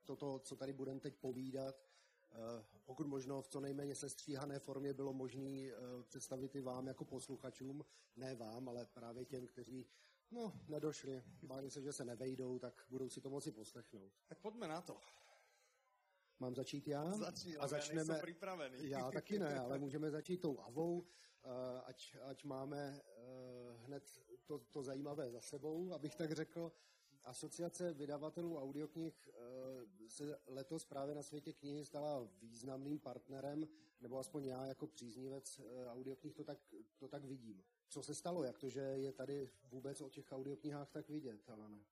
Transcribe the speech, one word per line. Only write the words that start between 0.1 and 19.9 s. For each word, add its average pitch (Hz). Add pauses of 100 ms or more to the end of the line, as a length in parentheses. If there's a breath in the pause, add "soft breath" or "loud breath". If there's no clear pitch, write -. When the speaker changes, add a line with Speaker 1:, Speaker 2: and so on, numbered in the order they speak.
Speaker 1:
co 127
tady 135
budeme 135
teď 139
povídat, 131 (600 loud breath)
eh, 113 (200)
pokud 139
možno 135
v 131
co 143
nejméně 139
sestříhané 139
formě 139
bylo 135
možný, 135
eh, 117 (280)
představit 131
i 139
vám 127
jako 135
posluchačům. 131 (320 loud breath)
Ne 131
vám, 117
ale 120
právě 117
těm, 123
kteří, 123 (440 loud breath)
no, 226 (160)
nedošli. 147 (200)
Báli 131
se, 143
že 139
se 139
nevejdou, 127
tak -
budou 131
si 127
to 135
moci 139
poslechnout. 104 (140)
Speaker 2:
Tak -
pojďme 214
na 156
to. 117 (1400 soft breath)
Speaker 1:
Mám 127
začít 135
já? 147
Speaker 2:
Začni, 180
Speaker 1:
A 143
Speaker 2:
ale 143
já -
Speaker 1:
začneme 147
Speaker 2:
nejsem 156
připravený. 160
Speaker 1:
Já 135
taky -
ne, 147
ale 131
Speaker 2:
<laughs> -
Speaker 1:
můžeme 147